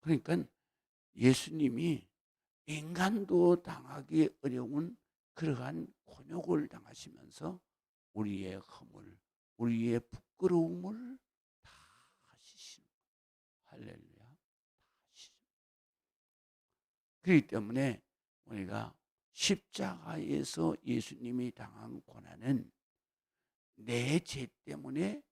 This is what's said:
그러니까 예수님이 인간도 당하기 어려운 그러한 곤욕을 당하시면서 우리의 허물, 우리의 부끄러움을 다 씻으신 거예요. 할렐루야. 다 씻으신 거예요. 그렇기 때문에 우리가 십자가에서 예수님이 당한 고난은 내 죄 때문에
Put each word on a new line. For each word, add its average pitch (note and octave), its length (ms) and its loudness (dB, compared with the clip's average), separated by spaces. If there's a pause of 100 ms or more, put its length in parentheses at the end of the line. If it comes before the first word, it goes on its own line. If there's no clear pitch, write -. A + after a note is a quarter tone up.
그러니까 D#3+ 440 2 (680)
예수님이 C#3+ 920 4 (600)
인간도 F3 960 4
당하기 D3 680 0 (120)
어려운 C#3 540 -4 (380)
그러한 D3+ 520 -4 (180)
곤욕을 D#3+ 640 -2
당하시면서 - 920 -12 (520)
우리의 G2 440 -2
허물, - 640 -20 (380)
우리의 A#2 440 2 (100)
부끄러움을 F#3 1080 -2 (440)
다 - 100 -20 (680)
씻으신 - 460 -20
거예요. - 220 -20 (580)
할렐루야. - 540 -18
다 - 920 -20
씻으신 - 220 -20
거예요. - 600 -20 (1300)
그렇기 F3 240 8
때문에 A#2 560 -2 (420)
우리가 A2 500 -8 (380)
십자가에서 E3 1500 -2
예수님이 B2 680 -4
당한 A2 500 -14
고난은 G#2+ 680 -4 (1080)
내 A#2+ 440 0
죄 C3+ 260 -8 (180)
때문에 D3 560 -4 (120)